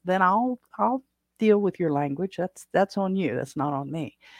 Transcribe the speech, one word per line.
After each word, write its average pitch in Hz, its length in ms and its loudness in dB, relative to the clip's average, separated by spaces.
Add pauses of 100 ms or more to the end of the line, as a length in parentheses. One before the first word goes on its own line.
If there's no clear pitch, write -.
then 185 160 2
I'll, 233 360 2 (200)
I'll 240 240 0 (360)
deal 214 200 6
with 190 220 -2
your 165 100 2
language. 143 480 -2
That's, - 340 -8
that's 196 240 0
on 190 200 -2
you. 151 180 -2
That's - 220 -6
not 147 160 -2
on 139 180 -6
me. 151 260 -8 (240)